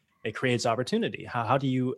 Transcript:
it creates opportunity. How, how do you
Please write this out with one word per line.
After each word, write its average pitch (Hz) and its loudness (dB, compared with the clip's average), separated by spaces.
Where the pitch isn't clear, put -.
it 113 -4
creates 123 0
opportunity. 127 0
How, 117 -4
how 123 4
do 135 0
you 127 0